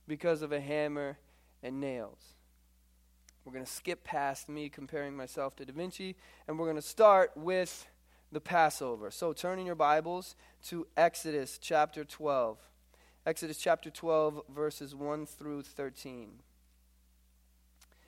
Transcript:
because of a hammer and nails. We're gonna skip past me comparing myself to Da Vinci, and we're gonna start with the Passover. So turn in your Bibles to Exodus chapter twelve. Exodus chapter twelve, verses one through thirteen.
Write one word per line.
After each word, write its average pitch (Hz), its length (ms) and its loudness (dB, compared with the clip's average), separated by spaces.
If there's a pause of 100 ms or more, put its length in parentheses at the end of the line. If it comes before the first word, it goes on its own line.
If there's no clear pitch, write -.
because 156 360 0
of 147 80 -4
a 147 100 0
hammer 147 560 -2 (460)
and 131 160 -6
nails. 127 560 -8 (1080)
We're 127 100 -16
gonna 131 120 -10
skip - 380 -8
past 139 440 -4
me 151 220 -8
comparing 143 460 -8
myself 135 420 -6
to 135 80 -14
Da 131 80 -16
Vinci, 185 420 -8 (320)
and 156 100 -4
we're 165 100 0
gonna 151 140 -2
start 196 540 8
with 180 520 -2 (440)
the 151 100 -6
Passover. 135 680 2
So 165 240 -4
turn 185 260 -4
in 185 60 -6
your 175 100 -4
Bibles 160 600 2 (300)
to 170 300 -8
Exodus 151 640 0
chapter 151 480 0
twelve. 131 540 0 (680)
Exodus 160 320 -4
chapter 160 320 0
twelve, 156 580 0
verses 143 460 -6
one 147 320 -6
through 147 380 -10
thirteen. 127 800 -12 (1600)